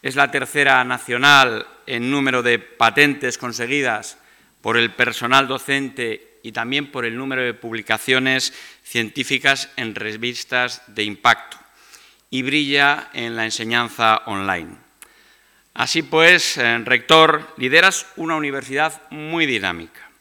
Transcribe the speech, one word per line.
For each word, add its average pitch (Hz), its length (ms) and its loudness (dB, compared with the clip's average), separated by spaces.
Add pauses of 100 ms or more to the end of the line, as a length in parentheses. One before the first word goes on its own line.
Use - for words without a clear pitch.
Es 131 160 -6
la 139 140 2
tercera 139 520 2
nacional 123 840 2 (200)
en 123 240 -4
número 135 320 0
de 120 160 2
patentes 123 800 0
conseguidas 120 800 -6 (460)
por 113 160 0
el 117 140 0
personal 123 540 0
docente 135 960 -6
y 113 100 -14
también 135 380 -4
por 127 140 -6
el 117 140 -6
número 131 240 -4
de 120 100 -2
publicaciones 127 1000 -2 (280)
científicas 131 920 -2
en 113 180 -8
revistas 120 920 -6
de 107 160 -8
impacto, 104 560 0 (720)
y 127 100 -4
brilla 143 720 0
en 117 240 -8
la 113 80 -2
enseñanza 113 800 0
online. 95 460 -4 (1040)
Así 160 280 -2
pues, 165 540 4
eh, 117 220 0
rector, 151 800 4
lideras 160 480 2 (100)
una 165 200 -4
universidad 139 760 -4
muy 156 340 -4
dinámica 95 640 -4 (120)